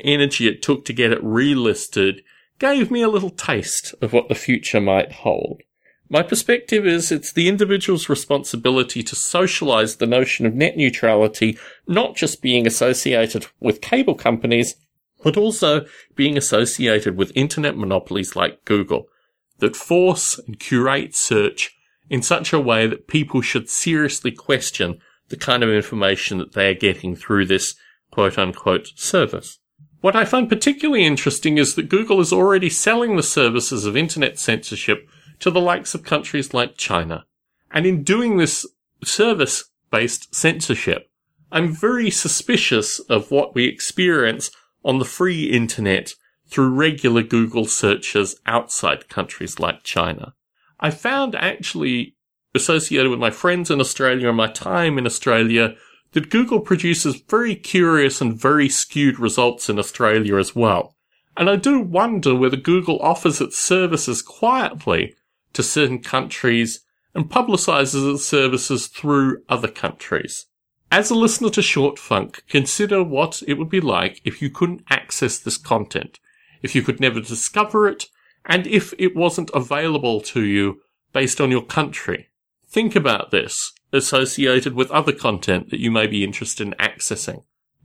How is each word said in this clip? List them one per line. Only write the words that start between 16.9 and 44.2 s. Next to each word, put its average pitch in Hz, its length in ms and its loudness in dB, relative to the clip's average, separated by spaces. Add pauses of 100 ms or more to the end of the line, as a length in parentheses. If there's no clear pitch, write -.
with 95 160 0
internet 147 420 -2
monopolies 98 580 -2
like 87 300 -2
Google, 101 400 0 (540)
that 107 180 0
force 175 640 0
and 110 200 -14
curate 131 560 -2
search - 640 -2 (320)
in 127 140 -2
such 165 320 -2
a 160 40 4
way 117 280 2
that 113 200 -4
people 147 360 0
should 117 260 -4
seriously 151 640 -2
question - 680 -2 (280)
the - 80 -12
kind 123 260 0
of 113 60 4
information 101 720 0
that - 160 -8
they're 98 180 4
getting 92 440 0
through 101 280 0
this 95 300 0 (360)
quote-unquote 95 840 0
service. - 640 -2 (420)
What 196 160 2
I 220 80 4
find 247 240 0
particularly 277 560 2
interesting 151 540 0
is 143 160 2
that 151 160 -6
Google 208 280 2
is 170 140 4
already 185 380 4
selling 226 460 0
the 160 60 2
services 120 640 0
of 104 100 -2
internet 151 440 -2
censorship - 680 -6 (340)
to 180 120 0
the 180 80 2
likes 175 340 -2
of 165 80 -10
countries 147 500 -6
like 123 240 -2
China. 82 480 -4 (460)
And 160 160 0
in 180 160 0
doing 214 360 2
this - 280 0 (380)
service-based - 1300 -2
censorship, - 760 -2 (400)
I'm 160 200 0
very 220 380 0
suspicious - 880 0
of 107 320 -2
what 143 240 0
we 127 120 2
experience 131 840 0 (340)